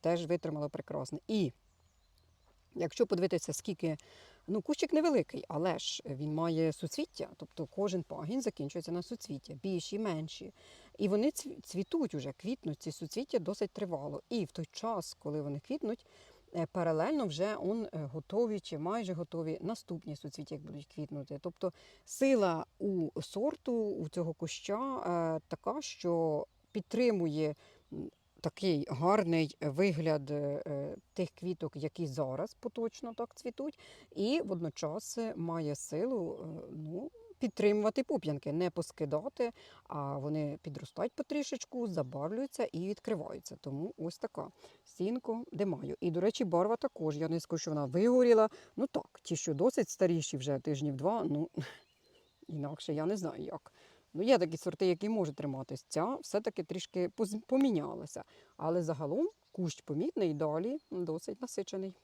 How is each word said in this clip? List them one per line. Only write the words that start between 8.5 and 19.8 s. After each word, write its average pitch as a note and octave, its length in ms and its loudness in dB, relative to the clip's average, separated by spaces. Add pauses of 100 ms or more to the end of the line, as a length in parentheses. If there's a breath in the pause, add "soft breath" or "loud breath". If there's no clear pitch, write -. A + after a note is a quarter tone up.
на F3 100 -2
суцвіття, - 520 -10
більші, F#3+ 460 -4
менші. E3 540 -4 (440 loud breath)
І G#3 100 2
вони G#3+ 240 4
цві-, - 300 -10
цвітуть G#3 520 0
уже, C#3 180 -4
квітнуть, F3 500 -6
ці D#3 100 -6
суцвіття A3 480 -2
досить G3 320 -2
тривало. D3 580 -4
І A3+ 160 0
в - 60 -14
той D#3+ 200 -6
час, A3 480 -4
коли D3 220 -4
вони C#3+ 180 -4
квітнуть, A#3+ 460 -4 (500 loud breath)
е, E3 160 0
паралельно F3+ 540 2
вже F#3 340 0
он, G#3+ 260 0
е, D3+ 280 -6
готові G#3 460 0
чи - 180 -6
майже F#3 360 -2
готові E3 480 -4
наступні E3 540 -6